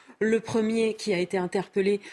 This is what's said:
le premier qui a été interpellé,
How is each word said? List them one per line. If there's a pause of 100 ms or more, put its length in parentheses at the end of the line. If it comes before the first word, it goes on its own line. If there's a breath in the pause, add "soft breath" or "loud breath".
(180 loud breath)
le
premier
qui
a
été
interpellé, (120)